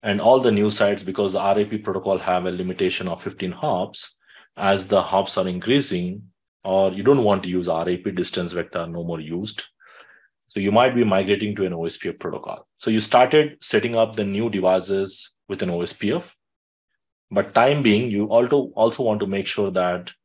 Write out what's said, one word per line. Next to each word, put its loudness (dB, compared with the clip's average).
and -2
all 6
the 4
new 2
sites, 0
because -2
the -2
R 2
I 2
P -6
protocol -2
have -2
a -2
limitation -4
of -8
fifteen -8
hops, -6
as 0
the 4
hops 0
are 0
increasing, -2
or 2
you -8
don't 4
want 2
to -6
use -2
R 0
I 0
P, -6
distance -4
vector, -6
no -8
more -6
used. -8
So -6
you 0
might 6
be 4
migrating 0
to -2
an -2
O -6
S -4
P -8
F -12
protocol. -10
So -2
you 4
started 4
setting 0
up 2
the -2
new -2
devices 0
with -6
an -2
O -2
S -6
P -2
F, -6
but -2
time 4
being, 2
you 0
also, 2
also 2
want 0
to -4
make -4
sure -2
that -2